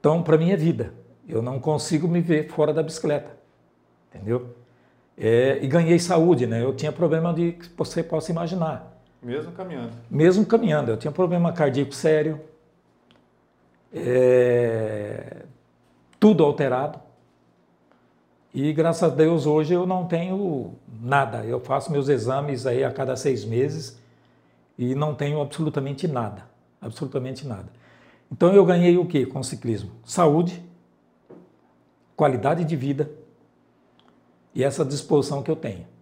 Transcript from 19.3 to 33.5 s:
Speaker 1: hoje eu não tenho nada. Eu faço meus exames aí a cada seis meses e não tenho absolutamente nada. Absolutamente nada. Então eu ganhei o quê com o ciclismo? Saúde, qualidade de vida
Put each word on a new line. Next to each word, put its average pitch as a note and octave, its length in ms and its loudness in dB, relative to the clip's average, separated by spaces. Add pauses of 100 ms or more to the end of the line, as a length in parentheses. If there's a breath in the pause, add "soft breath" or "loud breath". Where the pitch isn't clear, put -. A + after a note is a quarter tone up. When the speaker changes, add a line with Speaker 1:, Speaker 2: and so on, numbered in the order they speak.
Speaker 1:
hoje D#3 300 2
eu F3+ 100 0
não F#3 220 -2
tenho F3 680 -4 (280)
nada. B2+ 420 0
Eu B2 140 -4
faço C3+ 320 -4
meus C#3+ 180 -2
exames C3 560 -2
aí B2+ 200 0
a B2 80 -2
cada C3 240 -6
seis B2 280 -2
meses C#3+ 560 -4 (800 soft breath)
e B2 160 -2
não D3 220 -2
tenho D3 260 -4
absolutamente C#3+ 640 -4
nada. A2+ 380 -6 (360)
Absolutamente B2+ 640 -8
nada. G2 300 -12 (560 soft breath)
Então F3+ 220 4
eu G3 120 10
ganhei F3 340 6
o F3 80 2
quê C#3 180 0
com - 140 -6
o C3 60 -6
ciclismo? A2 460 -6 (140)
Saúde, F3 580 2 (1500)
qualidade D3 480 0
de D#3 120 -2
vida C#3 340 -4 (1400)